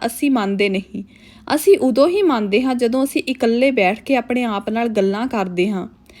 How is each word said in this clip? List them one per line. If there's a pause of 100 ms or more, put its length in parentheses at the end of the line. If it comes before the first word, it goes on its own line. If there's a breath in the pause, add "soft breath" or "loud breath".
ਅਸੀਂ
ਮੰਨਦੇ
ਨਹੀਂ। (520 loud breath)
ਅਸੀਂ
ਉਦੋਂ
ਹੀ
ਮੰਨਦੇ
ਹਾਂ
ਜਦੋਂ
ਅਸੀਂ
ਇਕੱਲੇ
ਬੈਠ
ਕੇ
ਆਪਣੇ
ਆਪ
ਨਾਲ
ਗੱਲਾਂ
ਕਰਦੇ
ਹਾਂ। (320 loud breath)